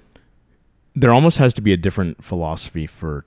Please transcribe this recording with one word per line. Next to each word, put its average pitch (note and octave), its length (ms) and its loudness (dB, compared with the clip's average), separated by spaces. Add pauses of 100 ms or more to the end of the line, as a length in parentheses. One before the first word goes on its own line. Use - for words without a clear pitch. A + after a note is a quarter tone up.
(960)
there A#2+ 180 4
almost D3+ 260 4
has B2+ 160 4
to - 80 -10
be G#2 100 2
a F2+ 40 2
different F2+ 480 -4
philosophy D#2+ 640 -8
for D2+ 400 -10